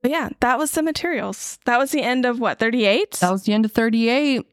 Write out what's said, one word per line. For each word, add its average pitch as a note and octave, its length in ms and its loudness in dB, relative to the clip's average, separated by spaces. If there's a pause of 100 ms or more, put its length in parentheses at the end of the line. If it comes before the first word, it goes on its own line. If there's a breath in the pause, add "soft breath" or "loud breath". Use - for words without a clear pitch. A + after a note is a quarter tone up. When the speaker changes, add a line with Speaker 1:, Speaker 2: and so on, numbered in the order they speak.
Speaker 1:
But B3 100 0
yeah, D4+ 180 -2 (100)
that B3 180 2
was D4+ 140 -2
the D#4+ 100 -2
materials. D#4 840 -6
That A#3+ 120 2
was C4+ 140 0
the D4 100 0
end B3+ 240 0
of, A#3+ 140 -2
what, F#3+ 200 -2
thirty-eight? A3+ 600 2
Speaker 2:
That F3+ 120 2
was F#3+ 120 -2
the G#3+ 100 0
end A3 120 2
of G#3+ 80 -4
thirty-eight. A#3 800 0